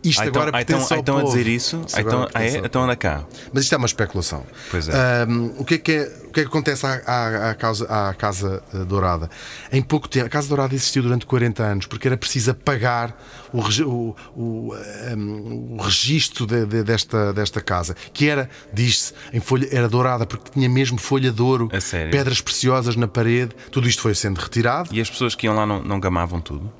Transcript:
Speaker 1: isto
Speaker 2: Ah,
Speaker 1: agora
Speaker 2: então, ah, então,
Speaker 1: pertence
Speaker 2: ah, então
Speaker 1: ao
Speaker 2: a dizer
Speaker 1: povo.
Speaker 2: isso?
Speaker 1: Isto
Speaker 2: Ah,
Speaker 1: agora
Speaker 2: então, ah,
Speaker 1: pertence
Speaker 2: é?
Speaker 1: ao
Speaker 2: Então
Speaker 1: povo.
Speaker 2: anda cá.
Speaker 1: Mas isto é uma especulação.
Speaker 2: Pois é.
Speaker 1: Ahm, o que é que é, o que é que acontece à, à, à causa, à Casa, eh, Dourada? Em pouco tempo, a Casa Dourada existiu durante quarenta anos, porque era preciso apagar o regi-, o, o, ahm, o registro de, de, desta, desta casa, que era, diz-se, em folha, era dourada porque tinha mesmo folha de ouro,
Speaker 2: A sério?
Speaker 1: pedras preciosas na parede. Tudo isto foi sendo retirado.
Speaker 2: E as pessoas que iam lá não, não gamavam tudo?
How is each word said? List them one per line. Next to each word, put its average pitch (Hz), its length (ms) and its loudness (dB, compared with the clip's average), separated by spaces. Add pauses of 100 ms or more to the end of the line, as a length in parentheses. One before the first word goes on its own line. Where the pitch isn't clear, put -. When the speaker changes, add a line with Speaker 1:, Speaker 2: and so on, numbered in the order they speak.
Speaker 1:
isto 156 180 4
Speaker 2:
Ah, 110 40 2
Speaker 1:
agora 151 240 2
Speaker 2:
então, 123 80 0
ah, 123 40 2
então, 139 180 2
Speaker 1:
pertence - 140 2
Speaker 2:
ah, 127 40 2
então 139 180 2
Speaker 1:
ao 147 60 4
Speaker 2:
a - 40 2
dizer 123 180 2
Speaker 1:
povo. 113 60 2
Speaker 2:
isso? 117 380 0
Speaker 1:
Isto - 80 -4
Speaker 2:
Ah, - 40 2
Speaker 1:
agora 113 160 2
Speaker 2:
então, 127 80 2
ah, - 100 -4
Speaker 1:
pertence 117 220 0
Speaker 2:
é? - 40 0
Speaker 1:
ao - 60 -4
Speaker 2:
Então 127 160 0
Speaker 1:
povo. 127 100 2
Speaker 2:
anda 120 60 2
cá. 76 280 -2 (280)
Speaker 1:
Mas 135 100 2
isto 131 100 2
é 151 40 2
uma 123 80 2
especulação. 87 600 -2 (240)
Speaker 2:
Pois 80 200 -2
é. 123 340 4
Speaker 1:
Ahm, 117 340 0
o 135 80 -6
que 165 100 2
é - 20 -2
que 160 140 0
é, 147 360 -2
o - 60 -18
que 156 60 2
é 151 40 2
que 131 60 -2
acontece 147 360 0
à, 131 200 -2
à, 113 460 0
à 107 40 -4
causa, 113 300 -2
à 101 280 0
Casa, 95 500 -2 (100)
eh, 98 120 -4
Dourada? 90 440 0 (420)
Em 135 100 4
pouco 151 260 0
tempo, 127 180 0
a 117 40 -6
Casa 143 180 -2
Dourada 139 260 0
existiu 131 300 0
durante 120 220 2
quarenta 120 380 2
anos, 101 240 0
porque 113 200 -4
era 127 100 4
preciso 123 340 0
apagar 120 640 0 (380)
o 123 60 0
regi-, 110 240 0
o, 120 320 -2 (180)
o, 113 400 -6 (380)
ahm, 110 640 -6
o 113 80 -8
registro 117 640 0
de, 117 180 2
de, 107 180 2
desta, 104 500 2
desta 104 280 -2
casa, 90 320 -2 (200)
que 143 160 2
era, 135 200 0 (240)
diz-se, 117 400 2 (200)
em 117 80 0
folha, 131 300 2
era 120 180 2
dourada 123 360 2
porque - 260 -12
tinha 131 180 2
mesmo 127 280 2
folha 131 360 2
de 110 80 0
ouro, 123 320 4
Speaker 2:
A 98 80 -2
sério? 82 320 -2
Speaker 1:
pedras 135 260 2
preciosas 123 560 2
na 117 140 2
parede. 117 420 2 (180)
Tudo 123 200 0
isto - 120 0
foi 107 140 2
sendo 98 240 0
retirado. 123 560 0
Speaker 2:
E 110 60 2
as 107 80 -2
pessoas 120 260 -2
que - 120 -6
iam 107 80 4
lá 107 100 2
não, 101 180 -2
não 101 160 -2
gamavam 87 400 0
tudo? 82 400 -8